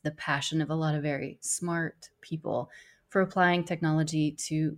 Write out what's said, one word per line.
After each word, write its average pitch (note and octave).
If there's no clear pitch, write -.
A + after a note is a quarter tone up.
the D3+
passion D3+
of D3
a D#3+
lot D#3
of D3
very C#3+
smart -
people C#3
for G3
applying F3+
technology D#3
to D#3